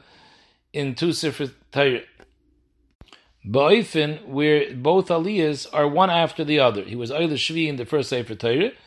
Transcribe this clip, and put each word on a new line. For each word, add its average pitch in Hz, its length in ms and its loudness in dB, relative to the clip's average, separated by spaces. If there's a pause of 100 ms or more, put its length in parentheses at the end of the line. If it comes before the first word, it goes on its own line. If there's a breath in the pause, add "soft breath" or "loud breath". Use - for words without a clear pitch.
(720 soft breath)
in 139 220 -4
two 165 180 -2
Sefer 143 360 -4 (240)
Torah. 139 280 2 (1400 soft breath)
Ba'ifin, 151 840 2
where 147 480 0
both 170 340 2
Aliyahs 165 640 0
are 147 160 2
one 180 220 2
after 170 340 0
the 147 160 2
other. 110 220 2
He 98 140 -10
was 120 140 -8
Oile 156 220 -2
Shvi 160 360 -2
in 143 80 -6
the 120 100 -8
first 143 240 -2
Sefer 117 240 -4
Torah, 143 380 0 (140 soft breath)